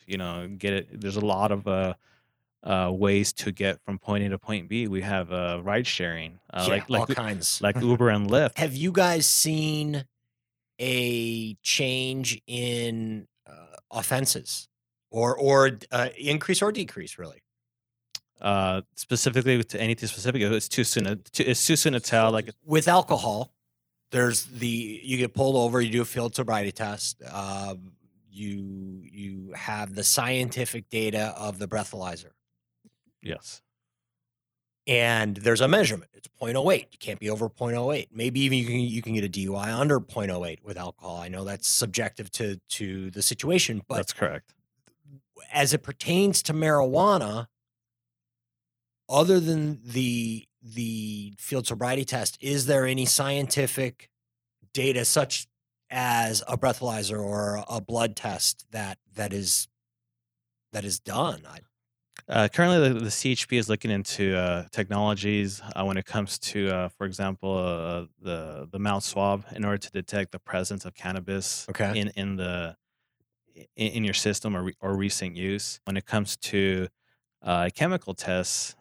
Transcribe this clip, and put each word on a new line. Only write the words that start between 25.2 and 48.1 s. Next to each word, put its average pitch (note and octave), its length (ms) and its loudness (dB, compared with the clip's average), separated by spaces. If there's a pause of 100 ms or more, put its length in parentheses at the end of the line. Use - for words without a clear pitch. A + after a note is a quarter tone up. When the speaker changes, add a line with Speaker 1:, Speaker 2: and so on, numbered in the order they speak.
Speaker 2:
pulled C3+ 220 2
over, A#2+ 240 4
you A#2 100 2
do A#2+ 120 2
a - 20 0
field A#2 320 -4
sobriety G#2+ 340 -2
test, G#2 520 -6 (100)
um, G2 600 -8 (380)
you, G2 760 -10
you F#2+ 520 -14
have G#2 380 -8
the G2+ 100 -4
scientific B2 840 0
data G#2+ 460 0
of G#2 220 -8
the G2+ 80 -6
breathalyzer. F2+ 640 -6 (920)
Speaker 1:
Yes. - 420 -12 (1200)
Speaker 2:
And A#2 500 2
there's A2 240 4
a C3 80 6
measurement. D3+ 460 2
It's - 140 -20
point A#2 280 -6
oh C#3 140 2
eight. E3 220 2
You - 60 -20
can't G2+ 200 -10
be G#2 100 -8
over G#2+ 200 -2
point A#2+ 280 -4
oh A#2+ 140 -2
eight. C#3+ 240 -4
Maybe B2 260 -2
even C3 180 4
you B2 80 0
can, A#2+ 120 0
you A#2+ 240 -2
can A2+ 120 -6
get G#2 100 0
a G2+ 40 0
D G2 140 -6
U G2 140 -4
I G2+ 160 -4
under C#3 260 4
point G2+ 320 -4
oh F2+ 140 -4
eight E2 200 -8
with G2 140 -12
alcohol. F2+ 380 -10
I F2 120 -10
know F#2 160 -8
that's G2 220 -6
subjective G#2+ 640 -2
to, G2+ 260 -4 (120)
to F#2+ 400 -6
the G2 100 -8
situation, C3+ 680 0
but B2 80 -4
Speaker 1:
That's - 160 -4
correct. - 420 -4 (960)
Speaker 2:
as C#3+ 220 4
it D3 80 2
pertains F#3 640 2
to D#3 100 -2
marijuana, C#3 920 4 (1600)